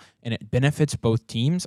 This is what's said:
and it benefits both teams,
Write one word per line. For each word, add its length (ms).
and 120
it 160
benefits 440
both 320
teams, 400